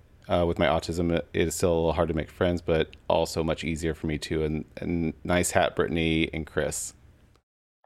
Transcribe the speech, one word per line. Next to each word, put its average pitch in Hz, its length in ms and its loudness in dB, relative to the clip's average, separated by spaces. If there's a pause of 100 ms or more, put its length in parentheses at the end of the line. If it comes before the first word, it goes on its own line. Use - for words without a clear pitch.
(280)
Uh, 90 180 2
with 85 120 0
my 85 80 4
autism, 82 460 0
it 82 200 0
is 82 220 0
still 82 380 2
hard 85 160 2
to 82 60 -2
make 78 160 -4
friends, 87 320 0
but 80 280 0 (180)
also 82 340 2
much 80 220 -2
easier 80 280 -2
for - 140 -8
me 78 120 -2
too. 78 260 -4
And, 78 200 -2 (120)
and 85 380 -2 (100)
nice 87 260 2
hat, 87 240 2
Brittany 80 580 0
and 78 140 -6
Chris." - 460 -4 (920)